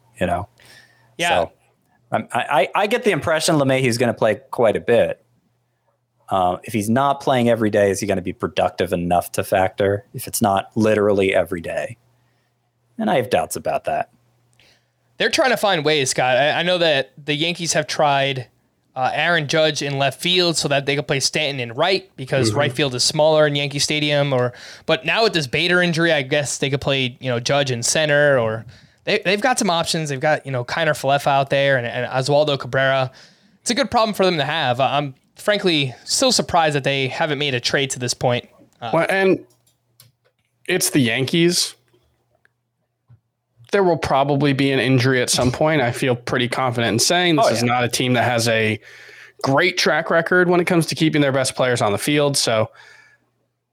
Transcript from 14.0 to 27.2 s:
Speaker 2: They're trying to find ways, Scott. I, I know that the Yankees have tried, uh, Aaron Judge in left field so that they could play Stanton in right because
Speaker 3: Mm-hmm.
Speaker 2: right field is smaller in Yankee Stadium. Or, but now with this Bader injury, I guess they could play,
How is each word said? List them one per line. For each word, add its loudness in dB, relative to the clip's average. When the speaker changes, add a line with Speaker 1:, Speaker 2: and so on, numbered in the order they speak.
Speaker 2:
They're 0
trying 2
to 0
find 0
ways, 2
Scott. 2
I, 2
I -2
know 0
that 0
the -4
Yankees -4
have 0
tried, 0
uh, -2
Aaron 0
Judge 0
in -4
left -2
field 0
so -2
that 0
they 0
could -6
play -2
Stanton -4
in -8
right -2
because -2
Speaker 3:
Mm-hmm. -2
Speaker 2:
right 0
field -2
is -2
smaller 4
in 0
Yankee -4
Stadium. 0
Or, 0
but -2
now 0
with 2
this -2
Bader 0
injury, 2
I 2
guess -2
they -2
could -2
play, -2